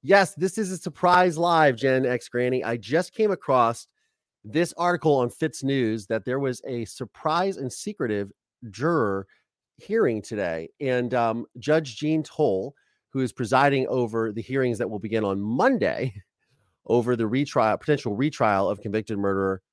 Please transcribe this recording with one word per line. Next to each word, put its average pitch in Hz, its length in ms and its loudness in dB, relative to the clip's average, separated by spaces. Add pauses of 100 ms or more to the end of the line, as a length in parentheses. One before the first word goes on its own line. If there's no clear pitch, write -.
Yes, 190 320 4
this 185 240 -2
is 190 140 -4
a 185 40 -8
surprise 175 600 2
live, 160 380 4
Gen 131 280 2
X 123 240 -2
Granny. 123 360 0
I 117 120 -2
just 123 380 -2
came 214 160 0
across 123 560 2 (560)
this 151 340 -2
article 170 380 2
on 123 160 2
Fitz - 320 -6
News 120 460 -2
that 110 160 -2
there 127 160 -4
was 131 260 -4
a 120 200 -6
surprise 170 720 -4
and 131 160 -8
secretive 107 600 -6 (360)
juror 107 600 -2 (480)
hearing 165 440 0
today. 85 500 -4 (100)
And, 123 340 -2
um, 117 320 0 (140)
Judge 147 340 -2
Jean 156 300 -2
Toll, 120 500 -2 (360)
who 135 100 -4
is 127 120 -2
presiding 131 540 2
over 113 460 -2
the 107 100 -8
hearings 123 360 -2
that 110 120 -2
will 107 80 -8
begin 107 240 -2
on 98 180 0
Monday 117 720 0 (360)
<laughs> - 360 -20
over 120 280 2
the 113 140 -2
retrial, 120 500 0
potential 131 380 -2
retrial 107 520 2
of 101 120 -4
convicted 107 380 -4
murderer 95 440 0 (100)